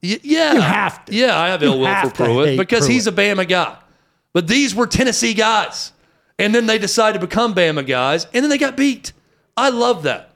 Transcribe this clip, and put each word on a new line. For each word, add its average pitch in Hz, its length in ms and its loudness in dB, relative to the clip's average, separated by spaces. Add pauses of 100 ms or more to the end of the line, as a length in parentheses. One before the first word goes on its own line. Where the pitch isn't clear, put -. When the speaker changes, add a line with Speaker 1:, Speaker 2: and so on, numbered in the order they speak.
Speaker 1:
Y-, 196 180 -4
yeah. 302 320 0
Speaker 2:
You 254 80 2
have 190 440 -2
to. - 100 -8
Speaker 1:
Yeah, 226 240 2
I 170 80 0
have 180 160 -2
Speaker 2:
You 139 60 4
Speaker 1:
ill 135 100 0
will 131 80 2
Speaker 2:
have 185 240 0
Speaker 1:
for - 60 -16
Speaker 2:
to - 80 0
Speaker 1:
Pruitt 127 240 2
Speaker 2:
hate 131 80 0
Speaker 1:
because 214 280 0
he's 233 220 2
a 226 40 -2
Speaker 2:
Pruitt. 202 260 0
Speaker 1:
Bama 185 120 -2
guy. 175 280 -2 (560)
But 170 140 0
these 240 280 0
were 240 100 0
Tennessee 233 480 0
guys. 214 580 -2 (480)
And 208 140 0
then 233 120 2
they 220 140 2
decided 214 420 0
to 185 40 -4
become 220 300 -2
Bama 156 300 0
guys, 131 480 -2
and 247 100 0
then 302 60 0
they 277 80 2
got 262 180 -2
beat. 269 380 -2 (420)
I 262 140 0
love 240 340 -2
that. 123 320 -4